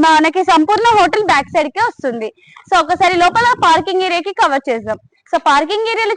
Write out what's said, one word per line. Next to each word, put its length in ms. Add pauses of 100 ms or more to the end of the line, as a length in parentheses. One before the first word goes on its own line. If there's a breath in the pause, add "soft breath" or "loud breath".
మనకి 360 (100)
సంపూర్ణ 340 (140)
హోటల్ 320
బ్యాక్ 240
సైడ్ 200
కే 140
వస్తుంది. 400 (380 loud breath)
So, 60 (100)
ఒకసారి 300 (100)
లోపల 220 (200)
పార్కింగ్ 420
ఏరియాకి 340
కవర్ 280
చేద్దాం. 280 (320)
So, 60 (100)
పార్కింగ్ 440
ఏరియాలో 260